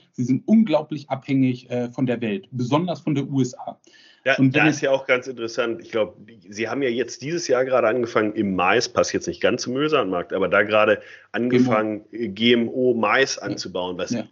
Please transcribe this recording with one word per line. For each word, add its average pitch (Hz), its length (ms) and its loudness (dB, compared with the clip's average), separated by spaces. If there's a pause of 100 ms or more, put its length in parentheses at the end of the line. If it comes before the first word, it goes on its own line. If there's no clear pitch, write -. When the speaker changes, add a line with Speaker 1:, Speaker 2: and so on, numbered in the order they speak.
(120)
Speaker 1:
sie 127 140 -4
sind 127 200 0
unglaublich 156 640 2
abhängig, 135 600 -2
äh, 123 200 -4
von 127 160 -4
der 120 140 -2
Welt, 104 320 -4
besonders 143 480 -2
von 151 160 -2
der 135 160 -4
U 135 80 0
S 123 180 -2
A. - 220 -14 (460)
Speaker 2:
Ja, 131 120 2
Speaker 1:
Und 135 160 4
wenn - 100 4
Speaker 2:
da - 20 4
Speaker 1:
ich 151 60 6
Speaker 2:
ist 143 100 -6
ja 135 100 2
auch 135 160 0
ganz 127 200 0
interessant, 117 540 -4
ich - 100 -20
glaub, 107 260 -2 (100)
die, - 240 -20
sie 110 160 -4
haben 123 140 -4
ja 135 80 0
jetzt 120 320 -4
dieses 165 260 -6
Jahr 127 160 2
gerade 127 240 2
angefangen, 113 460 0
im 101 220 -2
Mais, 95 340 2
passt - 240 0
jetzt 95 140 -4
nicht 82 120 -6
ganz 101 220 0
zum 123 120 -6
Möhrenmarkt, 123 600 -2
aber 92 160 0
da 98 140 4
gerade 107 360 4 (320)
angefangen, 113 680 2 (100)
Speaker 1:
Genau. 113 120 -6
Speaker 2:
äh, 113 40 -2
G 110 240 2
M 120 160 4
O 127 260 2
Mais 113 440 2
Speaker 1:
Ja. - 60 -12
Speaker 2:
anzubauen, 92 540 -6
was, 90 140 -6
Speaker 1:
Ja. 117 200 -4